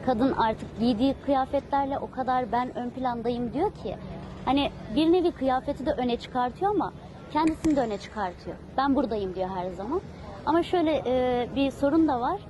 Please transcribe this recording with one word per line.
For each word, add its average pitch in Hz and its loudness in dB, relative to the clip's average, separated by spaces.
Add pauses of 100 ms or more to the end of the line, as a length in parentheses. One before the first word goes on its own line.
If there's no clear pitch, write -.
kadın 254 4
artık - -2
giydiği 240 2 (120)
kıyafetlerle 277 0
o 214 -6
kadar 254 0
"ben 247 -2
ön 247 -4
plandayım" 240 -2
diyor 349 0
ki, - -8 (480)
hani 262 2 (260)
bir 320 6
nevi 349 4
kıyafeti 262 -2
de 302 2
öne 240 0
çıkartıyor 247 -2
ama 311 0 (400)
kendisini 311 2
de 285 2
öne 220 -2
çıkartıyor. 185 -6 (200)
"Ben 269 4
buradayım." 208 0
diyor 185 -2
her 180 -4
zaman. 208 -4 (460)
Ama 330 4
şöyle, 311 2
e, 247 2
bir 277 4
sorun 302 4
da 254 2
var. 330 0